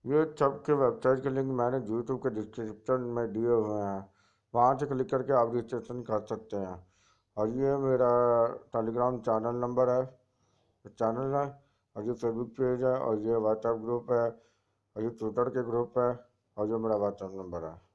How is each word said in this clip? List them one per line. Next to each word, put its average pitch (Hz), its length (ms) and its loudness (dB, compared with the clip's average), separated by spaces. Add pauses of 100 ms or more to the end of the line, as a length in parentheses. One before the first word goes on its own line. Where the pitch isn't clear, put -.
ये 147 180 4 (160)
सबके 143 360 2
वेबसाइट 131 480 4
के 139 60 0
लिंक 135 240 0
मैंने 123 280 2
YouTube 117 420 -4
के 131 80 0
डिस्क्रिप्शन 110 840 -4
में 117 180 -2
दिए 113 140 0
हुए 107 340 2
हैं, 98 280 -6 (440)
वहाँ 123 240 4
से 143 80 -2
क्लिक 131 240 -2
करके 131 240 0
आप 120 160 4
रजिस्ट्रेशन 120 540 -6
कर 107 220 -4
सकते 107 320 -8
हैं। 92 180 -6 (640)
और 107 140 0
ये 139 260 0
मेरा 131 320 2 (680)
Telegram 120 460 0
चैनल 117 400 0
नंबर 123 280 2
है, 127 160 2 (800)
चैनल 117 500 -2
है, 143 80 2 (520)
और 104 80 -8
ये 120 100 -2
Facebook 113 460 -2
पेज 127 240 0
है, 127 160 2
और 110 200 0
ये 113 280 2
WhatsApp 113 340 0
ग्रुप 120 300 -4
है, 117 180 2 (680)
और 110 80 -4
ये 113 140 -2
Twitter 113 320 0
के 127 140 -2
ग्रुप 117 360 -2
है, 123 80 4 (500)
और 107 120 -2
ये 113 80 0
मेरा 110 220 0
WhatsApp 98 360 -4
नंबर 87 300 -8
है। 80 100 -10 (200)